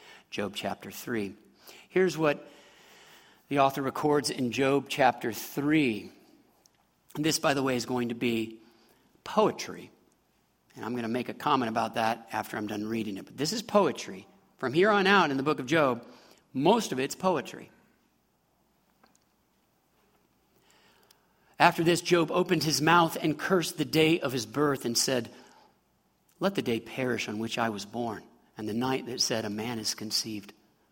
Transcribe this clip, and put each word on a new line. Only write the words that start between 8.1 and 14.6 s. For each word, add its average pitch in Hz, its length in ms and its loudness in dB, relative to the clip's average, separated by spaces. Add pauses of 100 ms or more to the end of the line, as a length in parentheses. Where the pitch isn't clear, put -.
to 120 40 -6
be 117 440 -2 (640)
poetry. - 640 -2 (840)
And 113 80 -10
I'm 117 100 -4
gonna 117 140 -4
make 120 200 -4
a 107 60 -8
comment 131 360 0
about 113 260 -2
that 113 360 -2
after 107 240 -6
I'm 104 120 -6
done 107 180 -6
reading 107 300 -4
it. 95 80 -12
But - 120 -20
this 147 160 -2
is 226 100 -4
poetry. - 680 0 (300)
From 127 140 -4